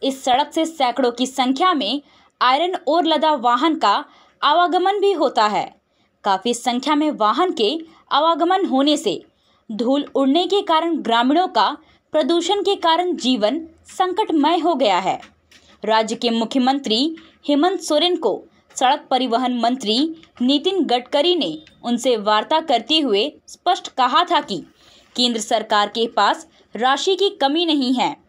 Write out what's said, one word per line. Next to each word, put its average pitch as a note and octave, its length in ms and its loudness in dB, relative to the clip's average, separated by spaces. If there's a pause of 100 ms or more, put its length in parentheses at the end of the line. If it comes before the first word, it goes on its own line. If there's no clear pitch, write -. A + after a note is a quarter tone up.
इस C4+ 220 -4
सड़क C4+ 300 0
से D#4+ 120 0
सैकड़ों B3 460 0
की B3+ 140 -2
संख्या C4+ 480 0
में B3 280 -4 (400)
आयरन D#4 340 2 (100)
ओर D#4+ 180 2
लदा D#4 280 2
वाहन C4+ 440 2
का D4+ 280 2 (380)
आवागमन F4 580 2
भी G4+ 120 2
होता C4 340 0
है। F#3+ 340 -4 (440)
काफी G3+ 300 0
संख्या B3 400 -2
में D4+ 160 2
वाहन A#3 420 0
के B3+ 260 -2 (340)
आवागमन E4+ 540 0
होने C#4 300 2
से G#3+ 280 -4 (480)
धूल B3 320 0 (100)
उड़ने C#4 320 2
के G4 160 0
कारण E4 340 0
ग्रामीणों B3 520 0
का A#3 280 0 (360)
प्रदूषण E4+ 500 0
के G4 140 0
कारण E4+ 400 0
जीवन B3 520 -2 (180)
संकटमय F4+ 720 0
हो D#4+ 160 0
गया G#3+ 240 2
है। F3 220 -4 (640)
राज्य A3 320 0
के A#3 140 -2
मुख्यमंत्री B3+ 880 0 (320)
हेमंत E4+ 320 2
सोरेन E4 360 0
को A3+ 280 -2 (320)
सड़क C#4 340 0
परिवहन B3 500 0
मंत्री B3+ 540 -2 (280)
नितिन D4 420 0
गडकरी C#4 520 0
ने E3+ 260 -6 (200)
उनसे A#3+ 340 -2
वार्ता G#3+ 440 0
करते D#4 380 0
हुए C#4+ 340 0 (160)
स्पष्ट - 400 -4
कहा C4+ 360 0
था E4+ 160 0
कि F#3+ 260 -10 (500)
केंद्र A#3+ 240 0
सरकार G#3+ 480 0
के A3+ 180 -4
पास A3+ 420 0 (280)
राशि C4+ 400 0
की G4 140 0
कमी D4+ 360 0
नहीं C4+ 280 0
है G3+ 220 -2 (120)